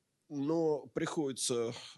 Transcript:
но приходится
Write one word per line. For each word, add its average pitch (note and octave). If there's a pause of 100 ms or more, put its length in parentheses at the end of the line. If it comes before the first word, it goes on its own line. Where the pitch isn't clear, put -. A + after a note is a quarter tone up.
(280)
но D3+
приходится C3 (260)